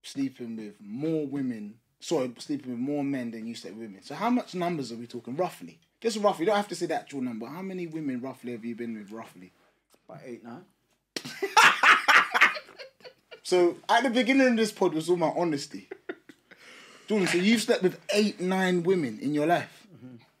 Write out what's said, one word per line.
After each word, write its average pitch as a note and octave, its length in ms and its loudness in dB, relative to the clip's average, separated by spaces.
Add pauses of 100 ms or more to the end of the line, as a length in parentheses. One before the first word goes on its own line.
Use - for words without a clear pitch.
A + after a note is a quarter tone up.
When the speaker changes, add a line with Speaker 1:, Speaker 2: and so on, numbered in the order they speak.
Speaker 1:
sleeping B2 540 -6
with G#2 220 -14
more D3 460 -4
women, B2 540 -6 (200)
sorry, C3 380 -2
sleeping C3 340 -8
with A#2+ 80 -6
more C#3+ 240 -2
men C3 280 -4
than A2 160 -10
you A2+ 80 -10
slept G2 220 -14
with A2+ 100 -12
women. G2 160 -18
So C#3 100 -14
how G3 160 -2
much B3 240 0
numbers E3+ 380 -4
are A#2 40 -10
we A#2 120 -12
talking, A#2+ 280 -12
roughly? D#3 440 -6 (220)
Just A3+ 160 -2
roughly, G3+ 260 2
you F3+ 40 2
don't G#3+ 100 4
have G3+ 100 0
to F3+ 80 -10
say E3+ 120 -4
the D#3 80 -2
actual C#3 260 -6
number. A#2 240 -6
How D3+ 160 -12
many F#3 260 -8
women D3 340 -6
roughly B2 320 -10
have A2+ 120 -10
you A#2 100 -6
been A#2 200 -8
with, G#2 160 -12
roughly? F#2 400 -16 (560)
Speaker 2:
About - 180 -18
eight, A2+ 180 -14
nine. B2 220 -16 (580)
<laughs> - 80 -14 (2000)
Speaker 1:
So F3 320 4 (140)
at A#3 140 4
the C4 60 2
beginning B3+ 380 4
of A#3+ 80 4
this A3 160 2
pod F3 220 2
was D#3+ 160 -2
all F3+ 80 4
my E3 180 2
honesty. D#3 540 -4 (1200)
Jordan, G3 200 2
so E3+ 100 2
you've G#3 240 6
slept G3 220 2
with F3+ 160 0 (140)
eight, G#3 260 2
nine F#3 440 2
women D#3+ 380 0
in C#3 120 -2
your D3 120 2
life? - 480 0
Speaker 2:
Mm-hmm. B2+ 220 -20 (240)